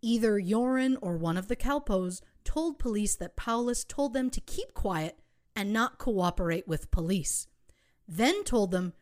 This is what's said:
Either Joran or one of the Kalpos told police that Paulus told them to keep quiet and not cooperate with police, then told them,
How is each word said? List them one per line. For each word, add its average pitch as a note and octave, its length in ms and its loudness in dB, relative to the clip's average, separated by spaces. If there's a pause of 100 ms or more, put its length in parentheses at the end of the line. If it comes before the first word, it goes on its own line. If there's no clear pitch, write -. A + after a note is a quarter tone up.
Either A3+ 380 2
Joran B3+ 600 2
or F3 160 -2
one E3 200 0
of F#3+ 100 -4
the A#3+ 80 0
Kalpos G3+ 680 0 (220)
told D#4 360 0
police G#3 360 0
that - 200 -10
Paulus A#3+ 480 -2
told C#4 300 -2
them B3+ 160 0
to - 120 -4
keep - 320 -6
quiet E3 460 -2 (360)
and G3+ 180 -2
not A3+ 240 0
cooperate F3 680 0
with D#3+ 240 -2
police, F3 560 0 (600)
then B3+ 360 2
told G#3 260 2
them, F3+ 320 -2